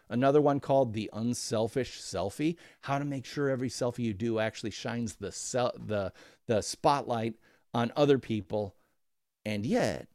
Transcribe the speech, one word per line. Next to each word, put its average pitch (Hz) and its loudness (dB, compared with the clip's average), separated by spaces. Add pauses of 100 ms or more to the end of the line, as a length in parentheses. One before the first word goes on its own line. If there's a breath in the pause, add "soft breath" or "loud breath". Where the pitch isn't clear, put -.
Another 135 6
one 143 4
called 135 2
the 107 -4
Unselfish 117 -2
Selfie, 101 -2 (260 loud breath)
how 139 -2
to 143 -4
make 139 -6
sure 143 -2
every 131 -2
selfie 123 -2
you 113 0
do 113 0
actually 110 -4
shines 117 -6
the 92 -8
sel-, - -2
the, 104 -4 (360 loud breath)
the 107 4
spotlight 117 0 (380 soft breath)
on 117 0
other 143 8
people 107 -4 (680)
and 107 -2
yet 117 0